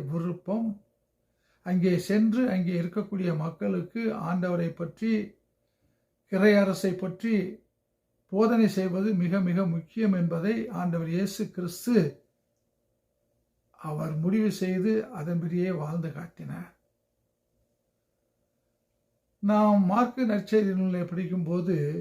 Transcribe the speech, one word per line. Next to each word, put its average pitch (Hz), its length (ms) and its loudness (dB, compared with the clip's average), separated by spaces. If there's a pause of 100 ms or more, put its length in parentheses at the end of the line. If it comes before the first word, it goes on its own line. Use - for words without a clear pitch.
விருப்பம். 175 640 -4 (960)
அங்கே 180 340 2
சென்று 214 500 2
அங்கே 185 260 0
இருக்கக்கூடிய 180 640 -4
மக்களுக்கு 175 640 -4 (200)
ஆண்டவரை 175 500 -2
பற்றி, 175 400 -6 (1200)
இறையரசை 196 640 4
பற்றி 190 400 -2 (960)
போதனை 226 380 4
செய்வது 190 460 0
மிக 175 260 2
மிக 180 260 2
முக்கியம் 190 500 0
என்பதை 170 380 0 (160)
ஆண்டவர் 170 380 -2
இயேசு 190 400 -2
கிறிஸ்து 180 460 -2 (1800)
அவர் 156 380 -8
முடிவு 196 360 2
செய்து 185 380 0 (220)
அதன்படியே 170 600 -2
வாழ்ந்து 160 380 -4
காட்டினார். 165 600 -12 (2750)
நாம் 208 420 6
மார்க்கு 247 400 2
நற்செய்தி 208 500 2
நூலை 185 280 0
படிக்கும்போது 175 720 -2 (260)